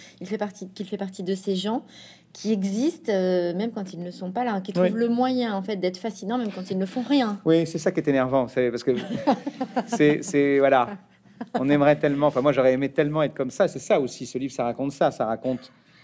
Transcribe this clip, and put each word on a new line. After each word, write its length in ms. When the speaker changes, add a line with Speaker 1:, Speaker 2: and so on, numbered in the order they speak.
Speaker 1:
il 60
fait 100
partie, 320
qu'il 180
fait 120
partie 240
de 120
ces 220
gens 260
qui 180
existent, 580
euh, 440
même 180
quand 220
ils 80
ne 80
sont 200
pas 140
là, 160
qui 160
Speaker 2:
Oui. 120
Speaker 1:
trouvent 100
le 100
moyen, 480
en 60
fait, 140
d'être 200
fascinants, 400
même 180
quand 160
ils 60
ne 80
font 180
rien. 440
Speaker 2:
Oui, 200
c'est 120
ça 120
qui 100
est 80
énervant, 360
vous 80
savez, 180
parce 140
que 100
Speaker 1:
<laughs> 440
Speaker 2:
c'est, 360
c'est, 360
voilà. 400
On 120
aimerait 280
tellement, 280
enfin, 160
moi, 100
j'aurais 220
aimé 160
tellement 320
être 120
comme 160
ça. 160
C'est 120
ça 200
aussi, 280
ce 120
livre, 140
ça 120
raconte 280
ça. 180
Ça 160
raconte 460